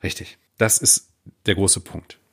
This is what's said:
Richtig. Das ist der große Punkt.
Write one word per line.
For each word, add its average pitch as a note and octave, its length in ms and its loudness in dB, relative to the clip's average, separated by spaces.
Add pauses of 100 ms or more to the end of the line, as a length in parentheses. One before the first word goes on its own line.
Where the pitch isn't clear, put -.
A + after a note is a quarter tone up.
Richtig. - 360 -10 (180)
Das A2 220 2
ist - 340 0 (320)
der G2 100 2
große F#2+ 260 2
Punkt. - 360 -16 (160)